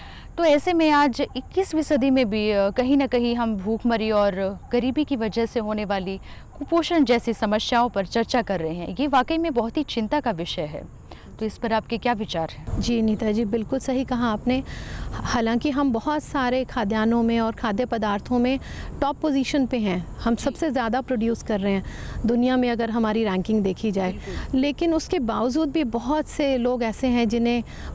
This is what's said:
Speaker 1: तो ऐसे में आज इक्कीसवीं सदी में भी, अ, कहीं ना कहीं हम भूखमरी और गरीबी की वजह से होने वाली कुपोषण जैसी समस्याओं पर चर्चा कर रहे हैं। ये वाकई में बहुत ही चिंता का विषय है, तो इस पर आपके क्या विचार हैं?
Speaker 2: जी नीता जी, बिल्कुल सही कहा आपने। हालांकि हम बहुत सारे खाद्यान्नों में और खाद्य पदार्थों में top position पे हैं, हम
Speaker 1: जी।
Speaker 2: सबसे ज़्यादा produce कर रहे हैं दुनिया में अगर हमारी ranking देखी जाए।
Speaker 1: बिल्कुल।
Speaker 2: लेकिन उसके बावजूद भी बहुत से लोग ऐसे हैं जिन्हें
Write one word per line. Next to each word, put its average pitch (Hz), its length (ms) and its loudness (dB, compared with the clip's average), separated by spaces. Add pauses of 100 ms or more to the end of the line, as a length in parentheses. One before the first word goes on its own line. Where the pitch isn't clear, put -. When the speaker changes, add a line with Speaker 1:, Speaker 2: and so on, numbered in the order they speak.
(380)
Speaker 1:
तो 339 60 4
ऐसे 302 280 6
में 320 180 4
आज 285 300 4 (160)
इक्कीसवीं 320 460 0
सदी 277 280 2
में 254 200 4
भी, 214 200 2
अ, 202 200 4
कहीं 254 260 2
ना 277 100 4
कहीं 240 300 0
हम 226 200 0
भूखमरी 220 540 0
और 196 480 2 (140)
गरीबी 247 320 2
की 277 120 -2
वजह 226 300 0
से 226 140 -2
होने 214 240 -2
वाली 190 360 -4 (380)
कुपोषण 330 460 2
जैसी 233 280 2
समस्याओं 226 560 0
पर 196 180 -2
चर्चा 226 360 0
कर 185 180 -2
रहे 160 140 -2
हैं। 175 260 -6
ये 294 60 2
वाकई 277 320 2
में 330 160 0
बहुत 233 220 -2
ही 311 60 2
चिंता 240 380 -2
का 247 100 -2
विषय 170 320 -4
है, - 400 -10 (360)
तो 220 80 -2
इस 208 100 -6
पर 220 160 -4
आपके 220 260 -2
क्या 247 140 0
विचार 175 380 -4
हैं? - 300 -6
Speaker 2:
जी 226 220 0
नीता 214 300 0
जी, 226 120 0
बिल्कुल 226 340 -2
सही 254 260 -2
कहा 240 280 0
आपने। 254 300 0 (500)
हालांकि 233 580 0
हम 277 220 2
बहुत 302 300 0
सारे 254 420 0
खाद्यान्नों 226 580 2
में 233 180 2
और 226 120 0
खाद्य 226 320 0
पदार्थों 214 540 0
में 254 220 2 (400)
top 277 160 0
position 277 500 2
पे 240 120 -2
हैं, 185 380 -2
हम 233 180 0
Speaker 1:
जी। - 100 -2
Speaker 2:
सबसे 294 260 0
ज़्यादा 240 300 0
produce 233 420 0
कर 208 180 -2
रहे 196 120 2
हैं 190 120 0 (420)
दुनिया 247 300 4
में 247 140 2
अगर 226 200 -2
हमारी 220 340 0
ranking 202 380 0
देखी 196 300 -2
जाए। 185 200 0
Speaker 1:
बिल्कुल। - 480 -4
Speaker 2:
लेकिन 294 340 2
उसके 330 240 0
बावजूद 240 520 0
भी 311 140 0
बहुत 240 420 -2
से 277 300 0
लोग 247 260 0
ऐसे 220 240 -2
हैं 240 220 2
जिन्हें 233 340 2 (320)